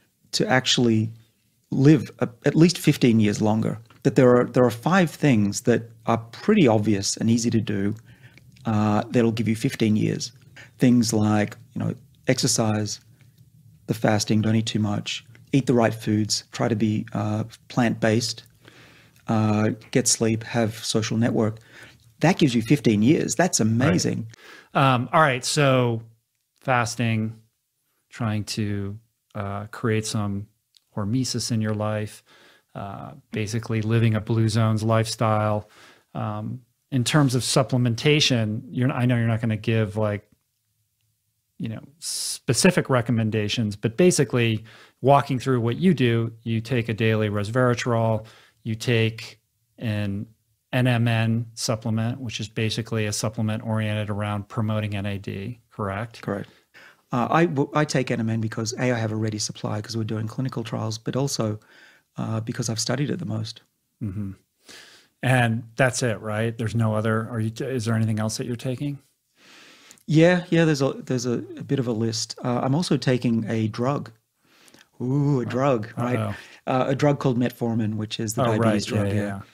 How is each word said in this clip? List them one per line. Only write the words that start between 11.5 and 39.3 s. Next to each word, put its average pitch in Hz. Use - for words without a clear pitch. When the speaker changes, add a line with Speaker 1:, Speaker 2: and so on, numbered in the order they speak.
Speaker 1:
you 113
know, -
exercise, 107
the -
fasting, 110
don't 110
eat 113
too -
much, 104
eat 135
the 135
right 113
foods, 107
try 123
to 113
be, 110
uh, 107
plant-based, 117
uh, 107
get 127
sleep, 113
have 113
social 113
network. 113
That 165
gives 135
you 117
fifteen 113
years. 156
That's 180
amazing. 113
Speaker 2:
Right. 135
Um, 123
all 160
right, 131
so 127
fasting, 113
trying 107
to, 101
uh, 101
create 110
some 104
hormesis 117
in 113
your 107
life, 107
uh, -
basically 110
living 110
a 107
blue 113
zones 110
lifestyle. 110
Um, 113
in 127
terms 139
of 123
supplementation, 123
you're, 123
I 120
know 123
you're 117
not 113